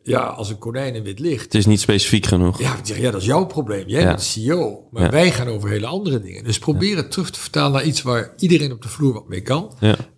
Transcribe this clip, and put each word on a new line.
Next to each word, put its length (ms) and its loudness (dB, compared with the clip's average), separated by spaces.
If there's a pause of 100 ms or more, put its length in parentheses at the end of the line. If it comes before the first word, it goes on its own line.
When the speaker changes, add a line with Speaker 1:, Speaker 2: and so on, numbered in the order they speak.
Speaker 1:
ja, 160 0
als 300 -6
een 80 -8
konijn 380 -6
in 80 -8
wit 160 -8
licht. 240 -2
Speaker 2:
Het 120 -4
is 100 6
niet 140 6
specifiek 460 2
genoeg. 340 4
Speaker 1:
Ja, 180 0
ik 80 -10
zeg: 140 -6
"Ja, 120 0
dat 100 -4
is 60 -2
jouw 180 2
probleem. 420 -6
Jij 140 0
Speaker 2:
Ja. 60 6
Speaker 1:
bent 260 0
de 80 -6
C 40 -2
E 80 2
O." 380 -4
Maar 120 0
Speaker 2:
Ja. 60 4
Speaker 1:
wij 220 6
gaan 160 -2
over 220 -4
hele 180 -2
andere 340 -2
dingen. 220 -14
Dus 160 -2
probeer 300 0
Speaker 2:
Ja. 60 -2
Speaker 1:
het 160 -4
terug 200 -4
te 80 -10
vertalen 320 0
naar 140 0
iets 160 0
waar 360 -2
iedereen 340 4
op 100 -12
de 80 -10
vloer 240 2
wat 140 -8
mee 140 -8
kan. 380 -4
Speaker 2:
Ja. 160 6 (220)